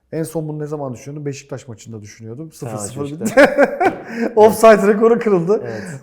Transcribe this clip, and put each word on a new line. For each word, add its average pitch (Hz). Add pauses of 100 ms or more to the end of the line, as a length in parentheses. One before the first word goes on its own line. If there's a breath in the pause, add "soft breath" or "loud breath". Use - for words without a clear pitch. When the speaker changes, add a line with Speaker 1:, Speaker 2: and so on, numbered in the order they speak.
(120)
Speaker 1:
En 160
son 156
bunu 151
ne 151
zaman 147
düşünüyordum? 143
Beşiktaş 135
maçında 113
düşünüyordum. 113
Speaker 2:
Fenerbahçe 107
Speaker 1:
Sıfır 135
sıfır 156
Speaker 2:
işte. 226
Speaker 1:
bitti. 269
<laughs> -
Offside 214
rekoru 226
kırıldı. 202
Speaker 2:
Evet. 113 (200)